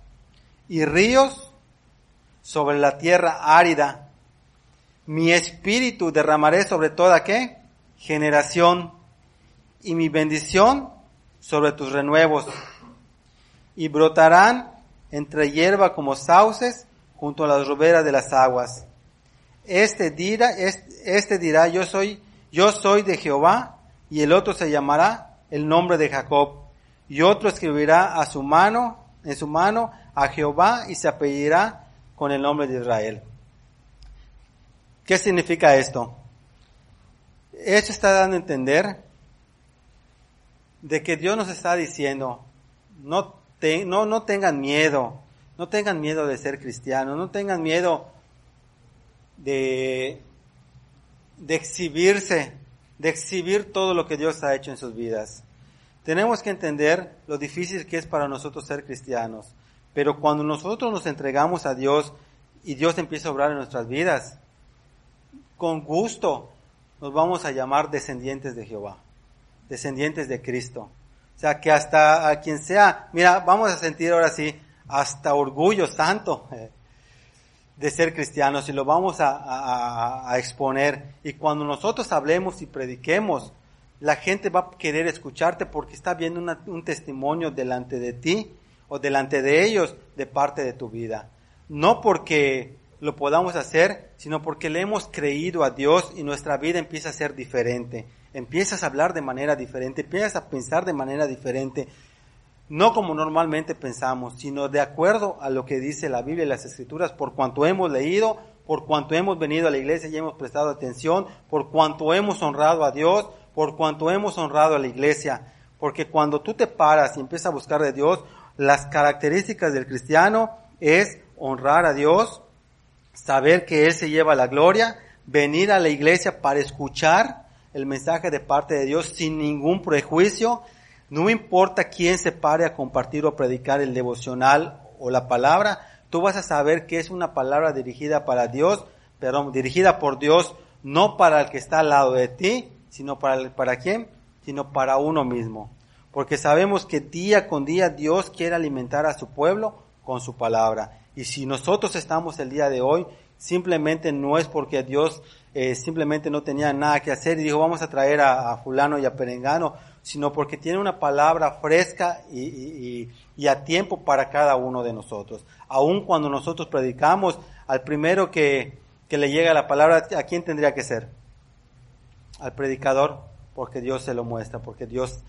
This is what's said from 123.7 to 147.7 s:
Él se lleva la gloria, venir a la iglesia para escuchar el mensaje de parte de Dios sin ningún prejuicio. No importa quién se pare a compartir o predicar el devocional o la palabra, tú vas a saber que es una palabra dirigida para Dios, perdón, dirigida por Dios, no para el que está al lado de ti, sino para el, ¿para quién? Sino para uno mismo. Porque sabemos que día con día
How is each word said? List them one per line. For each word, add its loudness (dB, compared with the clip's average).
Él 4
se -6
lleva 4
la 2
gloria, 2
venir 2
a 6
la 2
iglesia 2
para 2
escuchar 0
el -6
mensaje -4
de -2
parte -2
de 0
Dios -2
sin -4
ningún -2
prejuicio. 0
No 0
importa 2
quién 0
se -2
pare 2
a -2
compartir -4
o -2
predicar -2
el -4
devocional 0
o -8
la 0
palabra, 2
tú -2
vas 0
a -8
saber 0
que -4
es -8
una -6
palabra 0
dirigida -4
para 0
Dios, 0
perdón, -4
dirigida 2
por -2
Dios, 2
no 2
para 6
el -2
que -8
está -2
al 4
lado 4
de 2
ti, -4
sino -10
para 0
el, -6
¿para -2
quién? -6
Sino -8
para 0
uno 0
mismo. -8
Porque -4
sabemos 2
que -4
día 0
con -4
día 0